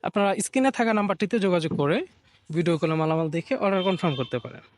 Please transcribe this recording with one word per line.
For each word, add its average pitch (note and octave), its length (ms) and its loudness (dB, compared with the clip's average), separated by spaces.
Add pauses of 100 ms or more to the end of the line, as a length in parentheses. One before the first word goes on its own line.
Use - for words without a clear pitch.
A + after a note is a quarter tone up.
আপনারা G3+ 360 0
স্ক্রিনে C4 320 0
থাকা A3+ 220 0
নাম্বারটিতে G#3 460 0
যোগাযোগ F3 380 0
করে E3 280 0 (460)
ভিডিও E3 260 0
কলে D#3+ 160 0
মালামাল D#3+ 360 0
দেখে E3 260 -4
অর্ডার G3 280 0
কনফার্ম F3+ 320 0
করতে B2+ 240 -4
পারেন। - 220 -14 (160)